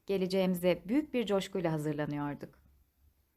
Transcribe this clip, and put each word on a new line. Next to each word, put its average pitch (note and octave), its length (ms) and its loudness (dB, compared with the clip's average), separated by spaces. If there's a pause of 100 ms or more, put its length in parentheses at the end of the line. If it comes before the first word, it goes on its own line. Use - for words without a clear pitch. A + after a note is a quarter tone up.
geleceğimize F3+ 800 2
büyük C#4 280 0
bir A#3+ 120 0
coşkuyla F#3+ 460 0
hazırlanıyorduk. D3 920 -4 (720)